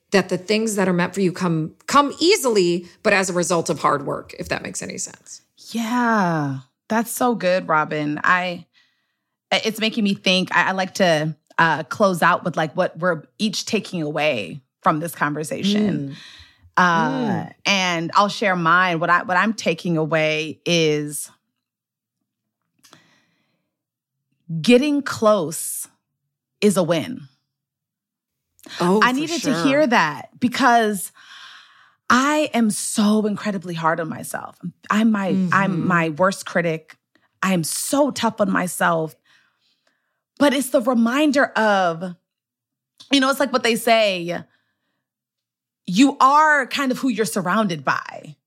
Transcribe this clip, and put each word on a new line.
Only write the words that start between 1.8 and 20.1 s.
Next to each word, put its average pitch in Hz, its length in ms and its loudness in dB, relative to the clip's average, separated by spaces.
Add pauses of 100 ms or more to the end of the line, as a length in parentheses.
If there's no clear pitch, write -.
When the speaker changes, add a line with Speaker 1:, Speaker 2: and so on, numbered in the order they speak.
Speaker 1:
come 285 320 2
easily, 214 680 2 (160)
but - 100 2
as 185 160 0
a 185 40 -6
result 170 360 -2
of 156 100 -2
hard 143 260 0
work, - 340 -10
if 180 100 -10
that - 140 -4
makes - 180 -10
any 190 160 -12
sense. - 440 -14 (300)
Speaker 2:
Yeah, 214 880 -2 (300)
that's 226 220 -2
so 247 240 0
good, 180 340 -2
Robin. 151 540 -2
I, 180 420 0 (1000)
it's 220 140 -4
making 220 240 -2
me 196 100 0
think. 185 420 0
I, 160 140 2
I - 20 -2
like 190 240 -4
to, 160 400 2 (220)
uh, 160 260 2
close 185 380 0
out 170 220 2
with, 175 140 -4
like, 160 180 -2
what 180 220 -2
we're 165 260 -2 (140)
each 202 280 -4
taking 202 360 -4
away 147 600 -4 (200)
from 160 180 0
this 165 160 -8
conversation. 156 920 -2
Speaker 1:
Mm. 139 60 -12 (600)
Speaker 2:
Uh, 170 340 2 (360)
Speaker 1:
Mm. - 80 -20 (140)
Speaker 2:
and 180 480 0
I'll 202 140 4
share 196 260 0
mine. 175 440 2
What 165 100 -2
I, 175 140 4
what 185 140 -2
I'm 208 160 2
taking 170 440 -2
away 156 680 -2